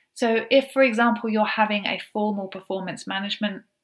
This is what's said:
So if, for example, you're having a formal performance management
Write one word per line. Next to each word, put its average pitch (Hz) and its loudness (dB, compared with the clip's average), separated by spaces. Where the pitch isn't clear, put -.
So 226 0
if, 269 4
for 269 4
example, 233 4
you're 214 2
having 208 0
a 185 -4
formal 208 -2
performance 185 -8
management 196 -6